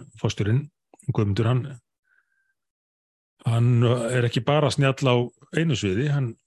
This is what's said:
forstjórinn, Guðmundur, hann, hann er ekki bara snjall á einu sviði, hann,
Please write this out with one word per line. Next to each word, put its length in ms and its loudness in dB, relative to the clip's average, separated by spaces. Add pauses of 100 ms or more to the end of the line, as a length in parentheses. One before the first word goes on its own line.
(140)
forstjórinn, 480 -2 (400)
Guðmundur, 460 0
hann, 160 0 (1800)
hann 420 2
er 420 0
ekki 160 -2
bara 320 2
snjall 320 0
á 100 4 (360)
einu 260 -2
sviði, 320 -2
hann, 220 -2 (160)